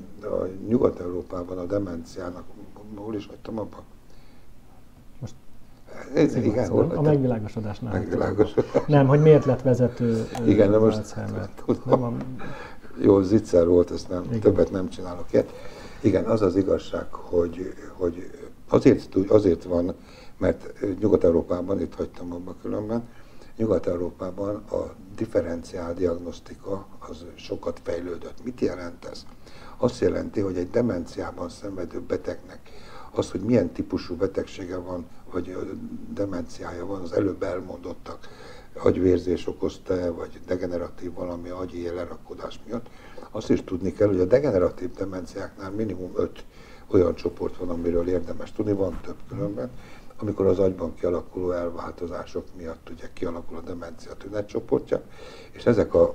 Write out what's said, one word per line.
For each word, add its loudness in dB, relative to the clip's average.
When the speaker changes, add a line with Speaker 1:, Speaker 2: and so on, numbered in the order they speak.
Speaker 1:
a -2
Nyugat-Európában 0
a -6
demenciának, -6
hol -8
is -6
hagytam -10
abba? -8
Speaker 2:
Most -12
Speaker 1:
Én, 8
Speaker 2:
Szilárd, 2
Speaker 1:
igen, 2
hol 4
Speaker 2:
nem? 4
A -2
Speaker 1:
hagytam? 2
Speaker 2:
megvilágosodásnál 0
Speaker 1:
Megvilágosodás. 2
Speaker 2:
Nem, 8
hogy 8
miért 10
lett 4
vezető, 4
ö, 0
Speaker 1:
Igen, 8
de 8
most 8
Speaker 2:
Alzheimer. -4
Speaker 1:
tudom. 0
Speaker 2:
Nem 6
a- -2
Speaker 1:
Jó, 10
zicser 6
volt, 8
ezt -6
nem, -2
Speaker 2:
Igen. -2
Speaker 1:
többet 6
nem -2
csinálok -6
ilyet. 2
Igen, 4
az 2
az 4
igazság, 2
hogy, -2
hogy -4
azért 6
tud-, 0
azért 6
van, 0
mert -2
Nyugat-Európában, 4
itt -4
hagytam -8
abba -10
különben, -4
Nyugat-Európában -2
a -4
differenciál -2
diagnosztika -4
az -14
sokat -6
fejlődött. -6
Mit -8
jelent -2
ez? -12
Azt 2
jelenti, 2
hogy -2
egy -2
demenciában -2
szenvedő -8
betegnek -6
az, -2
hogy -4
milyen 4
típusú -4
betegsége -4
van, -8
vagy, -4
ö, -8
demenciája -6
van, -6
az -6
előbb 0
elmondottak, -8
agyvérzés 4
okozta-e, -2
vagy -8
degeneratív -4
valami -6
agyi -8
lerakodás -8
miatt, -6
azt -6
is 2
tudni -4
kell, 4
hogy 4
a 6
degeneratív 4
demenciáknál -8
minimum -4
öt -2
olyan 6
csoport -4
van, -4
amiről 2
érdemes -2
tudni, 0
van 0
több -8
különben, -4
amikor 0
az 6
agyban 2
kialakuló -2
elváltozások -6
miatt -10
ugye -10
kialakul -4
a -6
demencia -10
tünetcsoportja, -2
és -6
ezek 4
a, 8